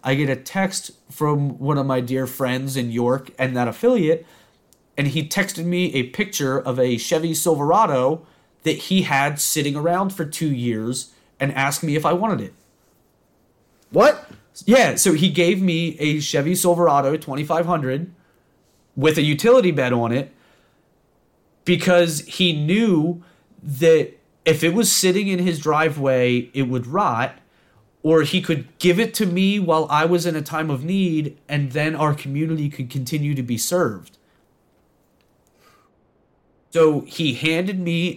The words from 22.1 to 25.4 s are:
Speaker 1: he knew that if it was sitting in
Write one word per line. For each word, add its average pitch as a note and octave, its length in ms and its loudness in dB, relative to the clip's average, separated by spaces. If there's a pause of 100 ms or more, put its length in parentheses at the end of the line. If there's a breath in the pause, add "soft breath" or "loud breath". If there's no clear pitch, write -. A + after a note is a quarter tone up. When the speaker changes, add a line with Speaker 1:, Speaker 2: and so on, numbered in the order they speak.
Speaker 1:
he F3+ 320 0
knew E3+ 680 0 (400 soft breath)
that D#3 500 2 (320)
if D#3+ 180 2
it E3 120 2
was A3+ 180 2
sitting F#3+ 340 2
in F#3+ 140 0